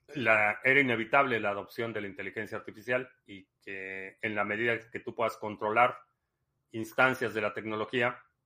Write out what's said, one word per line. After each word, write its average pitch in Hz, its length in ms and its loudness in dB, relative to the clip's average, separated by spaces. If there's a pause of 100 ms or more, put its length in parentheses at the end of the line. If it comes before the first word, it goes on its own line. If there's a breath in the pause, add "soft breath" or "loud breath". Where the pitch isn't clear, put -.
la, 110 540 2
era 135 160 6
inevitable 127 600 2
la 104 100 0
adopción 101 420 -4
de 107 100 -6
la 101 60 -6
inteligencia 98 480 -8
artificial 110 540 -4 (160)
y 98 220 -20 (160)
que 95 580 -10
en 107 140 -2
la 104 80 2
medida 113 360 0 (120)
que 107 80 -8
tú - 160 -12
puedas 113 220 -2
controlar 110 600 2 (720)
instancias 120 640 0
de 107 80 -4
la 104 100 0
tecnología, 110 680 -4 (240)